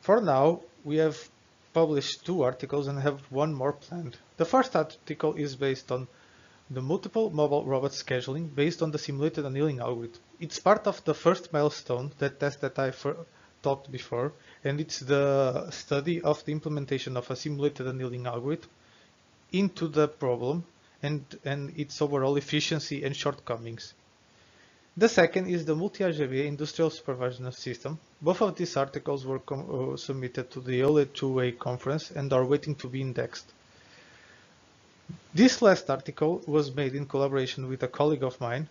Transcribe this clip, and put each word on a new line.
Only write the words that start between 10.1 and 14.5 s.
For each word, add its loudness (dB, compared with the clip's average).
It's -10
part 6
of -2
the 2
first 2
milestone, 0
that -4
test -2
that -4
I 0
fir-, -4
talked -2
before, -4